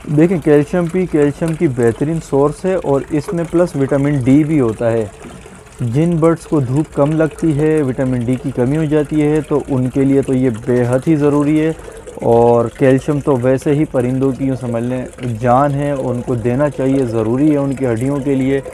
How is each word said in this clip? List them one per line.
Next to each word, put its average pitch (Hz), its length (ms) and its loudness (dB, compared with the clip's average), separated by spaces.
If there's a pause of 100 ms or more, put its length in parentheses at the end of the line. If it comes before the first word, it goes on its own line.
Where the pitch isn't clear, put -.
देखें, 160 340 0
कैल्शियम 160 460 0
पी 180 180 -2
कैल्शियम 156 480 -2
की 160 160 -2
बेहतरीन 127 520 -2
सोर्स 147 440 -2
है 185 120 0
और 139 340 -2
इसमें 165 340 -4
प्लस 170 300 0
विटामिन 139 480 0
डी 135 200 4
भी 156 140 0
होता 117 320 0
है। 113 200 -2 (760)
जिन 156 360 0
बर्ड्स 165 260 2
को 151 160 0
धूप 135 260 0 (100)
कम 147 160 2
लगती 160 400 0
है, 156 300 2
विटामिन 127 420 -2
डी 127 100 0
की 127 160 -6
कमी 123 240 0
हो 160 100 0
जाती 151 360 0
है, 151 200 2
तो 143 300 -2
उनके 131 320 0
लिए 139 180 4
तो 135 120 -2
ये 131 160 2 (100)
बेहद 123 460 0
ही 165 120 4
ज़रूरी 147 420 2
है। 156 160 0 (480)
और 117 460 4
कैल्शियम 135 520 2
तो 143 160 0
वैसे 131 340 0
ही 147 140 2
परिंदों 131 480 0
की, 135 140 -4
यूँ 131 100 -2
समझ 117 260 -4
लें, 123 540 -6
जान 127 340 2
है, 143 240 -2
उनको 127 420 -4
देना 123 320 0
चाहिए, 135 380 0
ज़रूरी 117 420 0
है 147 80 2
उनकी 135 280 -2
हड्डियों 127 340 0
के 135 160 -2
लिए, 135 260 0 (120)